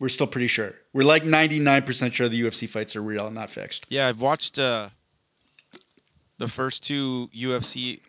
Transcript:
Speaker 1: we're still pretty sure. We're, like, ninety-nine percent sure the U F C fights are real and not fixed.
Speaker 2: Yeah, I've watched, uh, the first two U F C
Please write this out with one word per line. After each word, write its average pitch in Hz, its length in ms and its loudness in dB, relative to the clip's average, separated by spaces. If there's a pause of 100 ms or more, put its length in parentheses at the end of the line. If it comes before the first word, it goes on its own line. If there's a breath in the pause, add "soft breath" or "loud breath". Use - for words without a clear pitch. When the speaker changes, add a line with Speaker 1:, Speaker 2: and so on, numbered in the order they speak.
Speaker 1:
we're 135 80 -2
still 135 180 0
pretty 123 220 -2
sure. 104 260 -4 (180)
We're, 135 120 4
like, 156 200 8
ninety-nine 151 580 4
percent 127 320 -2
sure 123 140 2
the 117 80 -2
U 117 100 0
F 110 80 -2
C - 120 -2
fights 107 300 -6
are 104 60 -6
real 107 240 -4
and 110 80 -10
not 110 160 -10
fixed. - 400 -8
Speaker 2:
Yeah, 135 180 0
I've 113 120 -2
watched, 143 380 0
uh, 117 300 0 (1500)
the 120 100 -4
first 131 360 -2
two 131 480 -2
U 127 220 -4
F 120 100 -2
C 123 440 -2